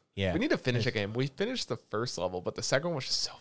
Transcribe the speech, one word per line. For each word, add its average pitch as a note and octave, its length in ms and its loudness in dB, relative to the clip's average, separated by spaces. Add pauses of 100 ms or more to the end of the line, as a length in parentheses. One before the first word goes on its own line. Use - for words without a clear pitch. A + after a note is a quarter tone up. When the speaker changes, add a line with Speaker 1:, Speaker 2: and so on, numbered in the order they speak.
(140)
Speaker 1:
Yeah. F#2+ 180 2
Speaker 2:
We E3 60 2
need D4 120 2
to - 80 4
finish A#2+ 260 2
Speaker 1:
There's A#2 100 2
Speaker 2:
the G#2+ 60 2
game. G2+ 120 -2
We C3 160 0
finished A3+ 400 -4
the - 80 -2
first - 420 -4
level, F2+ 220 0
but F2+ 140 -4
the G2 80 -6
second D3+ 280 2
one D#3+ 60 -2
was C3 100 -4
just - 160 0
so - 180 -2